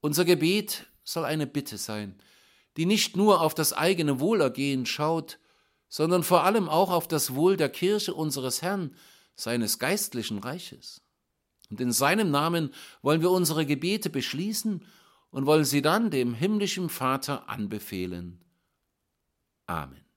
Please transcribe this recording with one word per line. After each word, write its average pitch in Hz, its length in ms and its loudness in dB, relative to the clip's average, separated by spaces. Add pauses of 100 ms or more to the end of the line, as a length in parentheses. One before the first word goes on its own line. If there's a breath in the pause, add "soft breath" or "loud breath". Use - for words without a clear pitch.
Unser 151 240 0
Gebet 180 600 0 (160)
soll - 200 -6
eine 151 220 -2
Bitte 143 320 -6
sein, 104 420 -8 (580 soft breath)
die 165 100 0
nicht 208 280 0
nur 196 260 6
auf 131 120 2
das 156 200 -2
eigene 156 460 0
Wohlergehen 139 680 0
schaut, 156 500 -4 (500)
sondern 165 360 0
vor 175 220 4
allem 202 220 2
auch 175 220 4
auf 170 180 0
das 139 280 0
Wohl 180 220 4
der 147 120 2
Kirche 190 460 0
unseres 139 480 -2
Herrn, 185 320 -4 (400 loud breath)
seines 117 420 -2
geistlichen 127 640 -4
Reiches. - 640 -12 (640)
Und 104 120 -10
in 123 100 0
seinem 160 400 2
Namen 156 420 0 (300 loud breath)
wollen 156 180 4
wir 175 80 4
unsere 160 380 2
Gebete 170 420 -2
beschließen 196 760 -4 (460 soft breath)
und - 160 -4
wollen 151 200 6
sie 135 180 2
dann 202 260 2
dem 127 240 0
himmlischen 185 560 -2
Vater 135 600 -4
anbefehlen. 90 960 -8 (1200)
Amen. 76 340 -8 (160)